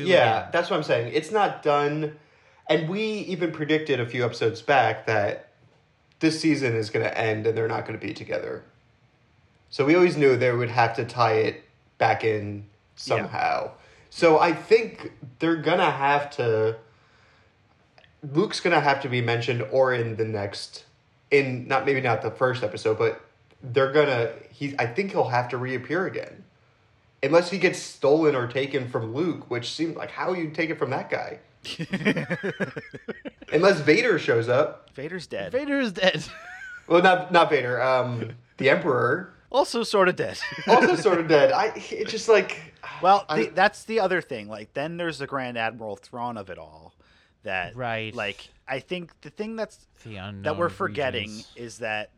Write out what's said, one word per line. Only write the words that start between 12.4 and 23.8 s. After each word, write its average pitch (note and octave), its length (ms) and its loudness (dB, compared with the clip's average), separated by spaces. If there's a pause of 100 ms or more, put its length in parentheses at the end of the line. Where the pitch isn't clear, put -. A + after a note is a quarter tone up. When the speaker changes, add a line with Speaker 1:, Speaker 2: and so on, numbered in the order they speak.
Speaker 3:
Yeah. G2+ 40 -14 (320)
Speaker 1:
somehow. - 760 -2 (380)
So D#3+ 300 6
I E3 140 4
think A3 580 0 (280)
they're E3 180 2
gonna D#3+ 340 2
have C#3+ 460 0
to, A2+ 400 2 (1500)
Luke's F#3+ 300 0
gonna E3+ 180 4
have C#3+ 220 2
to C3 80 -6
be B2 100 -2
mentioned A#2 520 -2
or C3 220 4
in A#2 220 -4
the A2+ 80 -2
next, G#2 640 -8 (460)
in, B2+ 360 0
not, C3+ 180 0
maybe C#3 140 2
not A#2+ 220 0
the A2 100 -4
first B2 320 -2
episode, A2 340 -2
but A2+ 220 0 (420)
they're C3+ 300 0